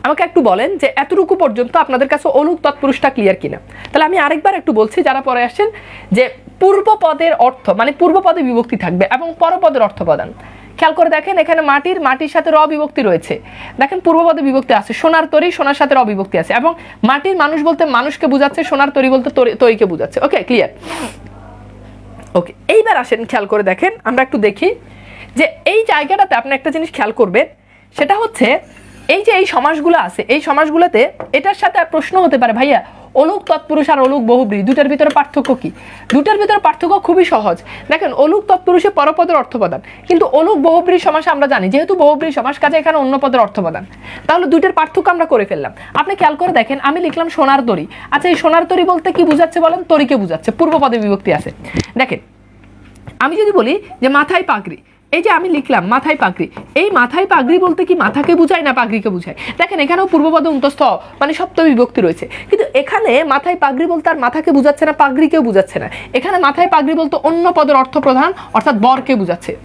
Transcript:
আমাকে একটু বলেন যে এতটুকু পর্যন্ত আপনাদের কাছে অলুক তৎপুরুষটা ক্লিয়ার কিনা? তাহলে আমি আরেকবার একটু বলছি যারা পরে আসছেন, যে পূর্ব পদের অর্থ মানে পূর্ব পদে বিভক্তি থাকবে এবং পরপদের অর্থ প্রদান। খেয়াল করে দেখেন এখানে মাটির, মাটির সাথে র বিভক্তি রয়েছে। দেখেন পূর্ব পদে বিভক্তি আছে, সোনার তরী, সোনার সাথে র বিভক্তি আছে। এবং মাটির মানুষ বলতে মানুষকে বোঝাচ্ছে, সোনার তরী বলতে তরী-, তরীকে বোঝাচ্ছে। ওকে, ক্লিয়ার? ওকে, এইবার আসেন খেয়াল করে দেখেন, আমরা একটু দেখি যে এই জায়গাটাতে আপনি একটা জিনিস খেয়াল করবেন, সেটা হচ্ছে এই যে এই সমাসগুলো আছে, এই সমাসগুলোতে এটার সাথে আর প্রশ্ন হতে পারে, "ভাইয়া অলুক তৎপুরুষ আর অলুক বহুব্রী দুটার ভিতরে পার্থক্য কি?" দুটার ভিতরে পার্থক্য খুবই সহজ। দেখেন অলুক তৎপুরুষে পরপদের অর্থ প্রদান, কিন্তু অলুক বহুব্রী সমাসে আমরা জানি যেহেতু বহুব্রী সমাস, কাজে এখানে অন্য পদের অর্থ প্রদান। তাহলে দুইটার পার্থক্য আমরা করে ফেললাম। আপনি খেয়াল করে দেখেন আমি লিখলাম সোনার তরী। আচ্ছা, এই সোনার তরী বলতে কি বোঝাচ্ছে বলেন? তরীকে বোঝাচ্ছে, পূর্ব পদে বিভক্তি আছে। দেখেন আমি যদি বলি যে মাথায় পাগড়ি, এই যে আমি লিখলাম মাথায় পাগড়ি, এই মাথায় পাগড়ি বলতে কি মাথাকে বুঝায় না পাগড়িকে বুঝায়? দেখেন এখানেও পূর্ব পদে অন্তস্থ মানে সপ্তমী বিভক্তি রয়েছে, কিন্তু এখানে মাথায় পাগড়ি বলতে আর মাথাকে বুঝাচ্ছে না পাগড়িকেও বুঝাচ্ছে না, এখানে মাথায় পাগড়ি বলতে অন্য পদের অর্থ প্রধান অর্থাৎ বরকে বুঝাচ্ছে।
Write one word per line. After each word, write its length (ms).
আমাকে 200
একটু 180
বলেন 380
যে 180
এতটুকু 380
পর্যন্ত 420
আপনাদের 320
কাছে 200
অলুক 340
তৎপুরুষটা 480
ক্লিয়ার 260
কিনা? 220
তাহলে 120
আমি 140
আরেকবার 360
একটু 180
বলছি 300
যারা 180
পরে 240
আসছেন, 260
যে 180
পূর্ব 400
পদের 340
অর্থ 360
মানে 220
পূর্ব 280
পদে 220
বিভক্তি 340
থাকবে 380
এবং 240
পরপদের 440
অর্থ 200
প্রদান। 300
খেয়াল 160
করে 160
দেখেন 280
এখানে 220
মাটির, 400
মাটির 280
সাথে 220
র 160
বিভক্তি 360
রয়েছে। 380
দেখেন 220
পূর্ব 280
পদে 140
বিভক্তি 320
আছে, 180
সোনার 340
তরী, 240
সোনার 240
সাথে 200
র 100
বিভক্তি 340
আছে। 160
এবং 200
মাটির 320
মানুষ 260
বলতে 220
মানুষকে 420
বোঝাচ্ছে, 380
সোনার 260
তরী 180
বলতে 220
তরী-, 240
তরীকে 300
বোঝাচ্ছে। 400
ওকে, 180
ক্লিয়ার? 260
ওকে, 180
এইবার 280
আসেন 280
খেয়াল 220
করে 160
দেখেন, 300
আমরা 180
একটু 160
দেখি 360
যে 160
এই 240
জায়গাটাতে 460
আপনি 200
একটা 160
জিনিস 220
খেয়াল 200
করবেন, 340
সেটা 160
হচ্ছে 460
এই 140
যে 100
এই 140
সমাসগুলো 520
আছে, 300
এই 120
সমাসগুলোতে 680
এটার 220
সাথে 240
আর 60
প্রশ্ন 400
হতে 140
পারে, 140
"ভাইয়া 320
অলুক 320
তৎপুরুষ 440
আর 100
অলুক 220
বহুব্রী 400
দুটার 260
ভিতরে 220
পার্থক্য 440
কি?" 160
দুটার 260
ভিতরে 200
পার্থক্য 420
খুবই 240
সহজ। 380
দেখেন 240
অলুক 340
তৎপুরুষে 440
পরপদের 460
অর্থ 200
প্রদান, 240
কিন্তু 180
অলুক 320
বহুব্রী 400
সমাসে 320
আমরা 160
জানি 220
যেহেতু 260
বহুব্রী 380
সমাস, 260
কাজে 200
এখানে 200
অন্য 200
পদের 220
অর্থ 200
প্রদান। 260
তাহলে 200
দুইটার 260
পার্থক্য 380
আমরা 140
করে 200
ফেললাম। 280
আপনি 200
খেয়াল 220
করে 160
দেখেন 300
আমি 180
লিখলাম 280
সোনার 340
তরী। 240
আচ্ছা, 180
এই 60
সোনার 300
তরী 200
বলতে 280
কি 120
বোঝাচ্ছে 360
বলেন? 240
তরীকে 320
বোঝাচ্ছে, 340
পূর্ব 280
পদে 200
বিভক্তি 340
আছে। 180
দেখেন 220
আমি 160
যদি 160
বলি 300
যে 80
মাথায় 340
পাগড়ি, 340
এই 100
যে 80
আমি 180
লিখলাম 380
মাথায় 300
পাগড়ি, 320
এই 160
মাথায় 360
পাগড়ি 320
বলতে 260
কি 100
মাথাকে 400
বুঝায় 280
না 100
পাগড়িকে 360
বুঝায়? 280
দেখেন 220
এখানেও 260
পূর্ব 240
পদে 180
অন্তস্থ 340
মানে 120
সপ্তমী 380
বিভক্তি 300
রয়েছে, 280
কিন্তু 280
এখানে 460
মাথায় 320
পাগড়ি 300
বলতে 240
আর 80
মাথাকে 340
বুঝাচ্ছে 340
না 60
পাগড়িকেও 500
বুঝাচ্ছে 360
না, 120
এখানে 240
মাথায় 300
পাগড়ি 260
বলতে 220
অন্য 360
পদের 240
অর্থ 220
প্রধান 340
অর্থাৎ 220
বরকে 400
বুঝাচ্ছে। 500